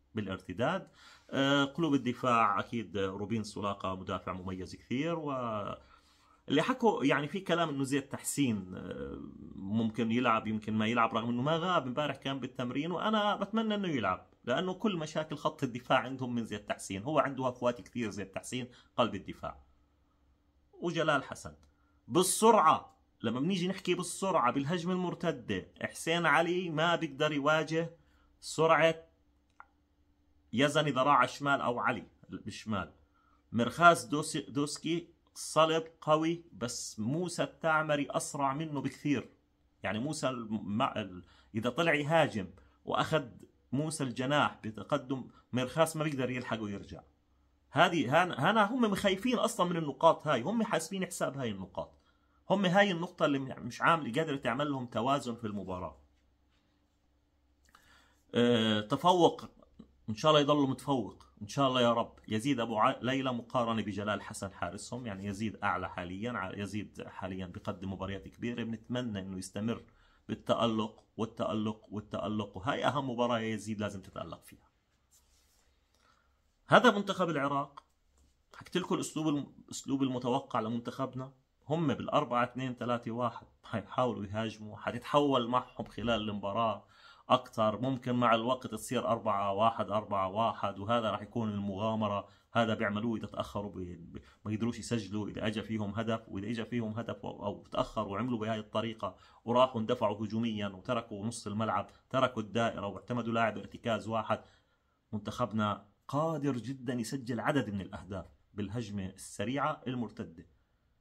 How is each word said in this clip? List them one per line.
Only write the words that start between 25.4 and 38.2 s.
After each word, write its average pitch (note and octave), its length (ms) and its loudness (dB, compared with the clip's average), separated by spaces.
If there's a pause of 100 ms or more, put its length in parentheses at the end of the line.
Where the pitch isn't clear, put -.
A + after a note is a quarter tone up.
حسين E3 440 -2
علي E3+ 440 4
ما E3 260 4
بيقدر D3+ 360 0
يواجه D#3 640 2 (440)
سرعة D#3+ 540 6 (1600)
يزن C#3+ 320 4
إذا C3 180 2
راح C#3 140 6
على B2+ 120 6
الشمال C#3 320 0
أو A#2+ 180 0
علي G#2+ 280 -2 (220)
بالشمال. F#2+ 640 -6 (600)
مرخاس B2 520 6
دوسي-، D3 460 -4
دوسكي D3+ 640 -4 (180)
صلب D#3+ 500 4 (160)
قوي، D#3+ 520 2
بس - 480 -6
موسى D#3+ 420 -2
التعمري D#3 680 0
أسرع C#3 440 -2